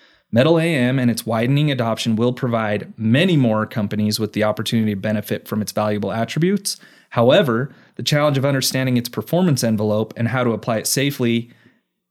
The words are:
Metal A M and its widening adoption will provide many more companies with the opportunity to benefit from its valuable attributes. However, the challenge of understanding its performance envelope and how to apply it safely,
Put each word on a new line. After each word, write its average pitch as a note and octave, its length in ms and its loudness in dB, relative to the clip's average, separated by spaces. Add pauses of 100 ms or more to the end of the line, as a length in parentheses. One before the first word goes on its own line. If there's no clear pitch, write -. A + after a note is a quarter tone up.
(320)
Metal D3+ 260 4
A D#3+ 60 2 (100)
M C3 240 2
and B2 120 2
its - 160 -4
widening B2+ 440 2
adoption A2+ 460 -2
will A#2+ 160 2
provide A2 640 -2
many C#3+ 380 4
more A2 300 2
companies G#2+ 520 -2
with G#2+ 140 -4
the G#2 100 -2
opportunity G#2+ 520 0
to F#2+ 60 -6
benefit G#2+ 460 -4
from G#2+ 160 -4
its G2 100 -6
valuable G#2 380 -2
attributes. D#3 680 -2 (320)
However, B2+ 600 4 (220)
the - 80 -10
challenge D3 340 2
of C3 80 0
understanding C3 520 0
its A#2 120 -2
performance D#3+ 540 0
envelope G#2+ 540 0
and A#2 120 -2
how B2+ 140 0
to A#2+ 80 2
apply A2 280 -4
it - 100 -6
safely, B2 600 -2 (600)